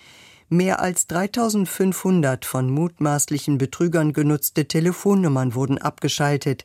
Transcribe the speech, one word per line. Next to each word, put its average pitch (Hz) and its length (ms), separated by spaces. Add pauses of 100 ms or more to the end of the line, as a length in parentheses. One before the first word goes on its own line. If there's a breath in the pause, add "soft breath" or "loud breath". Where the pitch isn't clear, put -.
(500 loud breath)
Mehr 185 300
als 180 280
dreitausendfünfhundert 190 1400
von 131 240
mutmaßlichen 147 880
Betrügern 156 560
genutzte 151 540
Telefonnummern 165 880
wurden 135 240
abgeschaltet, 143 840